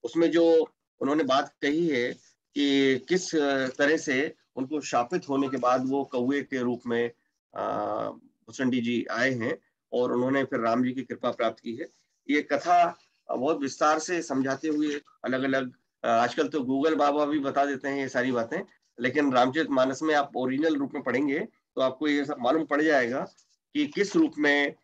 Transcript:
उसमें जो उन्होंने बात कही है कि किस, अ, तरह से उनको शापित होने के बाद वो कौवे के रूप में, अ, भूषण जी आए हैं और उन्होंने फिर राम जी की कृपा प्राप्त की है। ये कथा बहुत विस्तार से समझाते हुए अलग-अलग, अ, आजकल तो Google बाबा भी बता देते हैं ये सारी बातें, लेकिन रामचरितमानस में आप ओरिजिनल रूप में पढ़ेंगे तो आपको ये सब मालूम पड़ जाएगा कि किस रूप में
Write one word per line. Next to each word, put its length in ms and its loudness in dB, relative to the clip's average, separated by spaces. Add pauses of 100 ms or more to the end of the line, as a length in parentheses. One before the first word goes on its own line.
उसमें 280 2
जो 360 4 (320)
उन्होंने 240 0
बात 380 0
कही 260 0
है 260 -2 (420)
कि 420 4 (120)
किस, 260 -2
अ, 320 2
तरह 300 2
से 380 -2 (200)
उनको 260 -4
शापित 480 -2
होने 200 0
के 80 -4
बाद 320 2
वो 160 0
कौवे 360 -2
के 180 -6
रूप 280 -2
में, 240 0 (440)
अ, 80 -4 (480)
भूषण 580 -6
जी 420 0
आए 200 0
हैं 260 -4 (360)
और 200 0
उन्होंने 300 0
फिर 160 -4
राम 240 2
जी 100 0
की 100 -6
कृपा 280 -6
प्राप्त 280 -4
की 160 -10
है। 120 -10 (420)
ये 120 2
कथा 580 2 (320)
बहुत 300 0
विस्तार 380 0
से 220 -4
समझाते 460 -2
हुए 340 -2 (220)
अलग-अलग, 500 -2 (300)
अ, 40 -2
आजकल 400 2
तो 120 -4
Google 380 0
बाबा 280 2
भी 140 -2
बता 260 0
देते 220 -6
हैं 100 -4
ये 120 -4
सारी 220 0
बातें, 260 -2 (420)
लेकिन 340 0
रामचरितमानस 680 2
में 120 2
आप 200 0
ओरिजिनल 400 0
रूप 180 -4
में 100 -8
पढ़ेंगे 360 0
तो 420 -8
आपको 260 -2
ये 180 0
सब 140 -6
मालूम 260 2
पड़ 160 0
जाएगा 380 2 (540)
कि 140 0
किस 280 -2
रूप 220 4
में 460 2